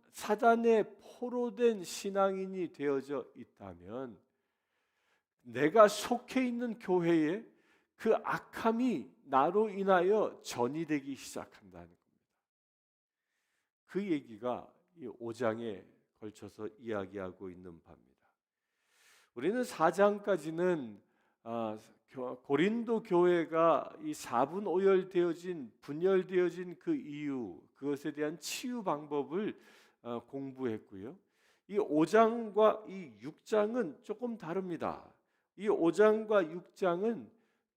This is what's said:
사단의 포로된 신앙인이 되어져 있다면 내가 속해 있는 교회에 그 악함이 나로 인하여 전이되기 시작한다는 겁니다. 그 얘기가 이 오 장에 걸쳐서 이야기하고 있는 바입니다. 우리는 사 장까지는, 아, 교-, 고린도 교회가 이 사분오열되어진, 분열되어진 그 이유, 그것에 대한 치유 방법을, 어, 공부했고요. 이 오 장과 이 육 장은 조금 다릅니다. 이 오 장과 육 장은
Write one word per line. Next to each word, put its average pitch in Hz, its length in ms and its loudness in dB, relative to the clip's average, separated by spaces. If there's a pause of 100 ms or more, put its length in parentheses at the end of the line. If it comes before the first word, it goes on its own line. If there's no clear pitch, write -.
(100)
사단의 226 920 2
포로된 240 800 -2
신앙인이 190 920 -2
되어져 139 640 -2
있다면 104 840 -14 (1200)
내가 151 460 6
속해 - 580 -2
있는 240 320 -4
교회에 170 640 2 (520)
그 - 180 2
악함이 226 960 -2 (140)
나로 165 460 4
인하여 190 720 2
전이되기 139 720 -4
시작한다는 90 720 -14
겁니다. 87 180 -20 (1800)
그 196 180 -4
얘기가 117 640 -4 (260)
이 147 100 -14 (120)
오 117 140 -8
장에 110 520 -4 (360)
걸쳐서 107 480 -12 (100)
이야기하고 98 720 -8
있는 87 340 -16
바입니다. 65 460 -20 (1080)
우리는 196 300 -2
사 165 260 2
장까지는, 175 1080 0 (440)
아, 113 340 -6 (300)
교-, 127 340 -10
고린도 214 600 0
교회가 165 880 4 (100)
이 151 120 -6
사분오열되어진, 175 1700 0
분열되어진 180 960 0
그 165 160 -2
이유, 139 640 -6 (140)
그것에 143 380 -4
대한 151 260 -4
치유 247 440 -8
방법을, 151 760 -4 (440)
어, 120 240 -8
공부했고요. 131 920 -8 (520)
이 202 100 -2
오 156 260 2
장과 214 840 4
이 185 320 -12
육 139 240 -14
장은 214 580 -2
조금 233 340 -8
다릅니다. 165 680 -6 (520)
이 196 120 -2
오 170 220 4
장과 208 600 4
육 170 240 -12
장은 180 560 -2 (460)